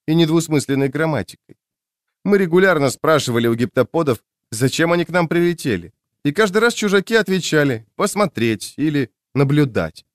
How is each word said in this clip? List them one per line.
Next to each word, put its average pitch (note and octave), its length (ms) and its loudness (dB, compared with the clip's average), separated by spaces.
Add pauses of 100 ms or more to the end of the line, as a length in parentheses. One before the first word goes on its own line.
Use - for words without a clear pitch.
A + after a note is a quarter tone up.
и D#3 80 0
недвусмысленной D3+ 760 0
грамматикой. D3 680 -6 (680)
Мы G3+ 140 4
регулярно F3 540 2
спрашивали B2 560 0
у A#2 80 2
гиптоподов, B2 640 0 (320)
зачем C3+ 400 -2
они E3+ 140 0
к - 40 -8
нам E3+ 180 0
прилетели, E3 640 -2 (320)
и C#3+ 80 0
каждый G3+ 280 0
раз A#3 160 2
чужаки G3+ 400 0
отвечали D#3 680 0 (100)
«посмотреть» D3 840 -2
или C#3+ 320 -2 (240)
«наблюдать». C3+ 800 0